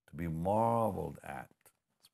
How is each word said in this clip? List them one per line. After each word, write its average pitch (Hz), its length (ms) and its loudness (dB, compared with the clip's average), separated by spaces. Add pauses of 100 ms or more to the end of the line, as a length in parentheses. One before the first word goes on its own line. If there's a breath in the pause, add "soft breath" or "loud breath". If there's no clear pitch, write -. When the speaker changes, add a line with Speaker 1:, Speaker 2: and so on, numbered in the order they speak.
Speaker 1:
to - 100 -14
be 85 100 -2
marveled 92 960 2
at. 67 280 -10
Speaker 2:
That's - 640 -20